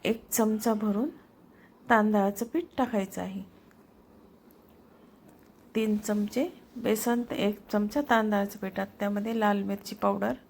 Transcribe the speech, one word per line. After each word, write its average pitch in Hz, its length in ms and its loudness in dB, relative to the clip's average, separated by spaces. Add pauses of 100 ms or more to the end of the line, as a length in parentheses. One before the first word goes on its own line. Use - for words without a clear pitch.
एक 226 240 -2
चमचा 220 460 2
भरून 214 340 0 (800)
तांदळाचं 214 560 4
पीठ 339 180 -2 (140)
टाकायचं 196 440 -2
आहे. 196 200 -8 (2250)
तीन 220 220 2
चमचे 208 520 0 (280)
बेसन, 233 540 0
एक 208 420 -2
चमचा 208 280 0 (100)
तांदळाचं 208 480 2
पीठ, 190 220 -6
आता 196 200 -8
त्यामध्ये 208 400 -2
लाल 202 220 2
मिरची 196 320 -6
पावडर 196 380 0 (180)